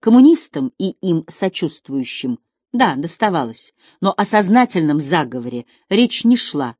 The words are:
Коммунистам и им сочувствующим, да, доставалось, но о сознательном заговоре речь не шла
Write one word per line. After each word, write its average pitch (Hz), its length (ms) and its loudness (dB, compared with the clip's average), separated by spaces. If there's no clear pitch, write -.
Коммунистам 240 760 4
и 190 140 -4
им 165 260 -2
сочувствующим, 135 1080 -6
да, 220 240 0
доставалось, 156 800 -4
но 196 160 0
о 202 80 0
сознательном 190 760 2
заговоре 123 680 -4
речь 233 340 0
не 240 120 4
шла 131 440 -6